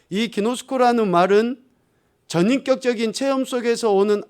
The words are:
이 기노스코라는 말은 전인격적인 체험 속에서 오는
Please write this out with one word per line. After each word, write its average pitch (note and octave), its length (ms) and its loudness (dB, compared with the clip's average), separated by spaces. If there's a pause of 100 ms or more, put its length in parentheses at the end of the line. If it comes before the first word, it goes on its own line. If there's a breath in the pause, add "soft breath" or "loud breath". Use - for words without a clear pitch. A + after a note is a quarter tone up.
(100)
이 G#3+ 180 -2
기노스코라는 A#3+ 840 0
말은 G3+ 540 2 (640)
전인격적인 A#3 840 0
체험 C4+ 320 -2
속에서 A#3 480 -2
오는 G3+ 380 2